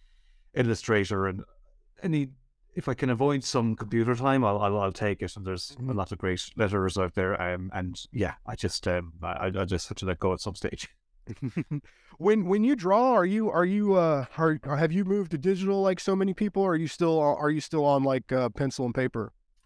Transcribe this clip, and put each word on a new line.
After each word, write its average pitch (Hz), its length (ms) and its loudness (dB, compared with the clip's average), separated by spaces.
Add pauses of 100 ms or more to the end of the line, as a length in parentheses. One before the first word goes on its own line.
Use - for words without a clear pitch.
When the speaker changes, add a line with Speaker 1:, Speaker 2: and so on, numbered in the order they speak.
(540)
Speaker 1:
Illustrator 104 720 0
and 95 160 -4 (600)
any, 151 260 -2 (460)
if 175 140 -6
I 127 60 0
can 131 160 -2
avoid 135 340 0
some 117 320 0
computer 113 380 0
time, 135 300 2
I'll, 104 140 2
I'll, 101 200 2
I'll 98 140 0
take 101 280 -2
it. - 160 -8
And 98 80 -12
there's 92 280 -8
Speaker 2:
Mm-hmm. 127 180 -8
Speaker 1:
a 117 40 -2
lot 95 180 -4
of 87 60 -10
great 92 220 -2 (160)
letterers 95 460 0
out 90 120 -2
there, 92 280 -2
um, 90 320 -4
and 90 260 -6 (120)
yeah, 90 220 -2 (120)
I - 80 -8
just, - 340 -4
um, 87 240 -2 (100)
I, 87 100 -6
I, 87 160 -4
I 95 180 -2
just 90 220 -4
have - 100 -10
to 95 80 -6
let 90 140 -4
go 92 120 0
at 87 80 -4
some - 140 -8
stage. - 340 -8 (380)
<laughs> 143 540 -8 (380)
Speaker 2:
When, 208 260 4
when 208 200 2
you 269 120 4
draw, 220 380 4
are 185 100 4
you, 208 240 0
are 170 160 2
you, 202 300 2
uh, 160 320 4 (100)
are, 160 220 2 (180)
have 156 160 2
you 185 140 0
moved 190 240 0
to 165 80 -4
digital 190 420 0
like 190 180 2
so 196 160 0
many 190 200 2
people? 196 280 0
Or 190 100 4
are 160 40 2
you 160 100 0
still, 165 320 2
are 147 300 2
you 151 140 0
still 151 240 0
on, 139 180 4
like, 131 260 0
uh, 127 200 2
pencil 135 340 -4
and 117 100 -2
paper? 117 380 -2 (340)